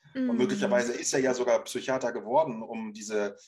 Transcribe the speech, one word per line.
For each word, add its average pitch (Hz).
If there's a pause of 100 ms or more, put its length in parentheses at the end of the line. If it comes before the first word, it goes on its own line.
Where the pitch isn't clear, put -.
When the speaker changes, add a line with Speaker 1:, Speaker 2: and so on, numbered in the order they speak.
(140)
Speaker 1:
Und 254
Speaker 2:
Mhm. -
Speaker 1:
möglicherweise 202
ist 151
er 143
ja 131
sogar 123
Psychiater 123
geworden, 117
um 110
diese, 104 (120)